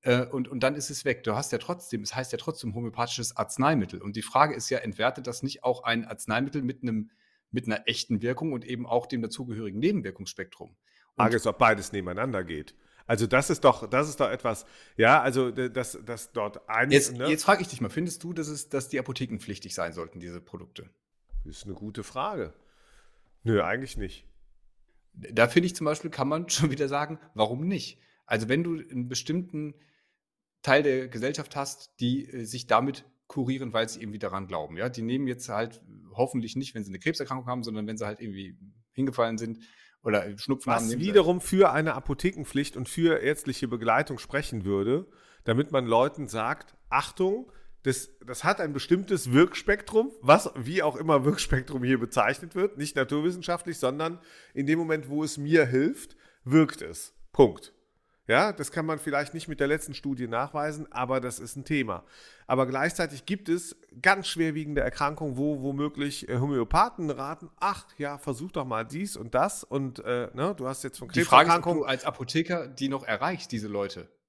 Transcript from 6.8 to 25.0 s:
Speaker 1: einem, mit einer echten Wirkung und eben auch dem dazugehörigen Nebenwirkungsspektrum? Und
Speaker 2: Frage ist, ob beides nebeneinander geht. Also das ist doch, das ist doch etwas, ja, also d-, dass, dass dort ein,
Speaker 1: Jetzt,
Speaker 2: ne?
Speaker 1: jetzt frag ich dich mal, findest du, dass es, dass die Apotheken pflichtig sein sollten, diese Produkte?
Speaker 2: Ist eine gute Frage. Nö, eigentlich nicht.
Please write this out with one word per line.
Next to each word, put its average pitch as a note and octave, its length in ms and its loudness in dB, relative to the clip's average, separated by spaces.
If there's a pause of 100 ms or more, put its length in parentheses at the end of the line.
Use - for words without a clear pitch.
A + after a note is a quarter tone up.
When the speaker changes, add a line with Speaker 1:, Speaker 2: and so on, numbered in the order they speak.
Speaker 1:
einem, A2 280 -2 (400)
mit A#2+ 140 -4
einer A2 220 -2
echten A#2 340 -2
Wirkung C3 320 -2
und A#2 120 -8
eben A#2+ 200 -8
auch A#2+ 220 0
dem A#2+ 140 -4
dazugehörigen A2 580 -8
Nebenwirkungsspektrum? G2 1000 -4 (380)
Und - 20 -18
Speaker 2:
Frage A2+ 180 4
ist, A2+ 120 2
ob G#2 100 0
beides A2 340 6
nebeneinander F#2+ 540 -4
geht. D#2 300 -10 (320)
Also A2+ 200 2
das B2+ 220 4
ist D#3 160 2
doch, A#2+ 240 6
das C3+ 180 2
ist D3 140 -10
doch A#2 80 2
etwas, A#2 360 -4 (300)
ja, B2+ 260 8
also B2+ 300 2
d-, B2+ 180 -2
dass, A#2+ 360 -6
dass A#2 260 -10
dort G#2 380 -6
ein, A#2+ 220 2
Speaker 1:
Jetzt, C3+ 260 6
Speaker 2:
ne? B2 100 -2
Speaker 1:
jetzt D3+ 160 0
frag - 160 6
ich F3+ 80 -4
dich - 140 -8
mal, G#2+ 80 -2
findest E3+ 340 -4
du, E3+ 100 -8
dass D#3+ 140 -6
es, D3 220 -10
dass C3 180 -4
die C#3 120 -4
Apotheken B2 400 -6
pflichtig - 340 -10
sein E2+ 200 -4
sollten, E2+ 260 -10
diese F2 200 -12
Produkte? - 500 -18 (540)
Speaker 2:
Ist - 220 -12
eine G2 80 -10
gute G#2 300 -10
Frage. C3 500 -6 (880)
Nö, G#2+ 200 4
eigentlich A#2 340 -4
nicht. - 280 -8 (880)